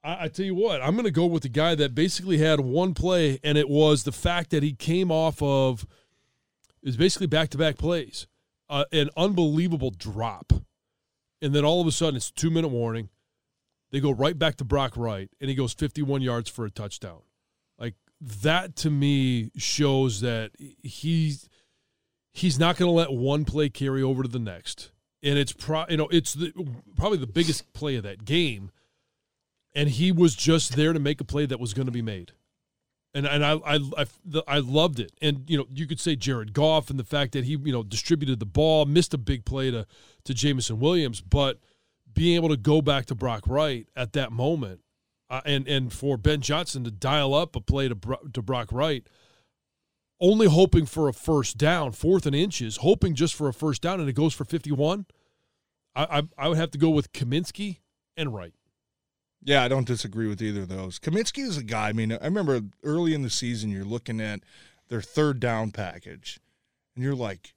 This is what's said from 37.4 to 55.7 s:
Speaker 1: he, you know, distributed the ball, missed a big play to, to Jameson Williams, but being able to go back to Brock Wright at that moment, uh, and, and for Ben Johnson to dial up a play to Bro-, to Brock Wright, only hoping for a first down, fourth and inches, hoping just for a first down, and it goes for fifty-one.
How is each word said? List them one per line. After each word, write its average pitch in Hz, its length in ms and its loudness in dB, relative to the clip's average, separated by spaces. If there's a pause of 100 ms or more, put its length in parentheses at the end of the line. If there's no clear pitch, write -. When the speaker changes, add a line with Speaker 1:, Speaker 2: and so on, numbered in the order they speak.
Speaker 1:
he, 143 180 -2
you 147 120 -2
know, 117 100 -2
distributed 131 560 -2
the 107 60 -6
ball, 151 400 4
missed 156 280 4
a 156 40 -2
big 123 280 -4
play 131 260 -2
to, 113 140 -4 (380)
to 135 100 -4
Jameson 123 460 0
Williams, 143 420 2
but 135 380 2 (540)
being 170 220 4
able 165 140 2
to 151 80 2
go 151 240 4
back 139 260 0
to 131 80 -6
Brock 113 320 -4
Wright 135 480 0
at 123 180 -6
that 135 180 -2
moment, 120 500 -2 (480)
uh, 127 140 -6
and, 139 240 -2
and 131 240 0
for 139 260 -2
Ben 147 240 2
Johnson 147 420 -2
to 117 80 -6
dial 135 420 0
up 156 220 0
a 123 60 -4
play 135 260 0
to 120 80 -2
Bro-, 120 380 -8
to 123 80 -6
Brock 120 300 -4
Wright, 135 360 -2 (1120)
only 214 260 6
hoping 170 400 6
for 156 220 -2
a 127 60 -2
first 147 440 0
down, 147 360 0
fourth 180 320 2
and 143 100 0
inches, 143 420 -2
hoping 180 380 2
just 156 180 0
for 151 140 -4
a 123 60 -2
first 151 280 -2
down, 180 180 -2
and 151 80 -2
it 135 60 -2
goes 147 220 2
for 139 100 -6
fifty-one. 156 640 -2 (880)